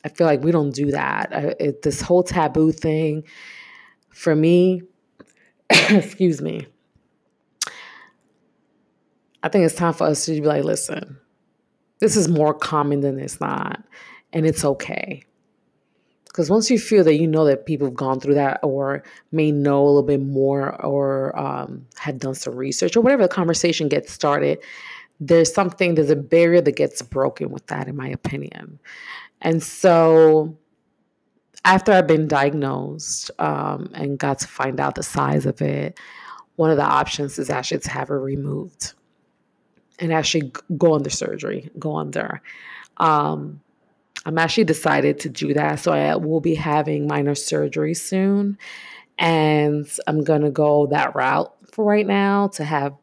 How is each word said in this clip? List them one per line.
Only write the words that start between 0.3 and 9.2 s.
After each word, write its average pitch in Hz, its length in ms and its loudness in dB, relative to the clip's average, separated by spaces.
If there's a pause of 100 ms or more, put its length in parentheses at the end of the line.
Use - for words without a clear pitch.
we 160 80 2
don't 147 240 2
do 143 180 -2
that. 64 380 -4
I, - 300 -4
it, 143 220 -2
this 147 180 -2
whole 180 220 2
taboo 160 500 2
thing, 156 520 -2 (840)
for - 260 -2
me, 175 480 4 (500)
<coughs> - 380 -20
excuse 180 720 2
me, - 260 -8 (2750)